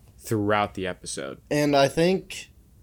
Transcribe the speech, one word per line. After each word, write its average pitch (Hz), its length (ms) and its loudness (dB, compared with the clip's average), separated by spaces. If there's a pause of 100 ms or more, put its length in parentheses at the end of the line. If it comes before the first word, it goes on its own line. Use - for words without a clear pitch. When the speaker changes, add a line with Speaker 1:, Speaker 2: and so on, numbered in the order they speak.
(200)
Speaker 1:
throughout 104 560 0
the 92 120 -6
episode. 69 520 -10 (100)
Speaker 2:
And 147 260 2
I 139 120 6
think 180 640 -2 (320)